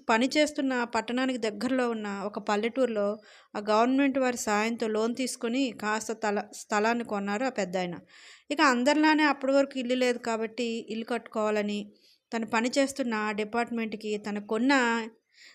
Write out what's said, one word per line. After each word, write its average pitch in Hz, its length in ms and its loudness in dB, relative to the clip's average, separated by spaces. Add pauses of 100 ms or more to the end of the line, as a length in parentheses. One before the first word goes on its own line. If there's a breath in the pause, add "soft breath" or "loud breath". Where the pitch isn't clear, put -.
పని 240 280 4
చేస్తున్న 285 460 0
పట్టణానికి 247 540 -2
దగ్గరలో 233 520 -2
ఉన్న 208 360 -6
ఒక 208 140 -8
పల్లెటూరులో 214 800 0 (360 loud breath)
ఆ 208 40 -6 (100)
గవర్నమెంట్ 262 500 4
వారి 254 180 0
సాయంతో 220 500 0
లోన్ 220 280 0
తీసుకొని 247 560 -2
కాస్త 214 400 -4
తల-, 214 320 -2 (100)
స్థలాన్ని 226 500 0
కొన్నారు 202 420 -4
ఆ 262 40 -2
పెద్దాయన. 180 500 -4 (520 loud breath)
ఇక 294 100 0
అందరిలానే 294 600 6
అప్పటి 277 280 2
వరకు 277 280 2
ఇల్లు 247 140 -2
లేదు 254 240 2
కాబట్టి 226 720 -4
ఇల్లు 226 160 -6
కట్టుకోవాలని 208 840 -2 (440 soft breath)
తను 226 120 -4
పని 233 300 0
చేస్తున్న 240 540 0
డిపార్ట్మెంట్కి 220 840 -4
తను 208 300 -6
కొన్న 233 600 2 (480 loud breath)